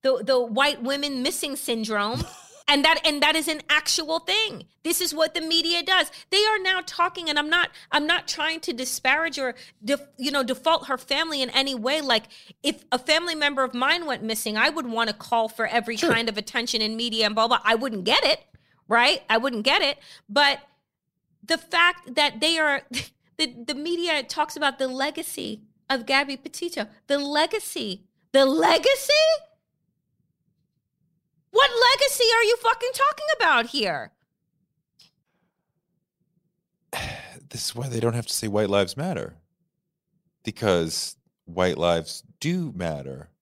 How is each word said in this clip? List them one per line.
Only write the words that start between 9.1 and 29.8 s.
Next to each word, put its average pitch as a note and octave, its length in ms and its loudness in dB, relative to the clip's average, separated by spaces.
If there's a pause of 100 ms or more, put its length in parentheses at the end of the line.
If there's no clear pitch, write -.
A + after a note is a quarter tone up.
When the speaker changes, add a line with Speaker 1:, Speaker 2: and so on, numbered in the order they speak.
Speaker 1:
or B3+ 160 -4 (280)
def-, C#4 220 -2 (120)
you B3 120 -4
know, C#4 140 0
default C4 420 0
her C4+ 100 -2
family D4 460 -4
in C4 80 -4
any C4+ 240 0
way. C4 260 -2
Like, B3 260 0 (360)
if - 300 -4
a B3+ 80 0
family D#4+ 340 0
member C#4+ 300 0
of B3+ 100 -6
mine D#4 320 0
went C4 160 -4
missing, A3 340 -4
I A#3+ 140 4
would D4+ 160 -6
wanna A3+ 260 -2
call A3+ 360 0
for A3 180 -4
every A3+ 300 -2
Speaker 2:
Sure. D#4+ 160 2
Speaker 1:
kind A3+ 160 2
of G#3 100 -4
attention A#3 420 -4
in G#3+ 160 -2
media A3+ 300 -2
and G#3+ 80 -2
blah, A3 140 2
blah. A3+ 160 4
I A3 100 4
wouldn't A3 300 -4
get A#3 200 4
it, - 140 2 (480)
right? A#3+ 420 2
I A3+ 100 4
wouldn't A#3 260 -2
get D#4+ 180 2
it. C#4+ 160 -2 (300)
But C#4 320 4 (840)
the E4 140 -2
fact E4+ 560 0
that C#4+ 260 2
they E4 200 2
are, D4 260 2
<laughs> - 500 -12
the, C#4+ 160 -2 (140)
the D4+ 80 -6
media E4 480 -2
talks - 340 -4
about C#4+ 220 -2
the C4 80 -2
legacy C4+ 760 -6 (260)
of B3+ 180 -2
Gabby C4+ 300 0
Petito. D#4 500 -8 (220)
The C#4+ 100 2
legacy. D4 880 -4 (260)
The C4+ 160 6
legacy? E4 640 2 (2500)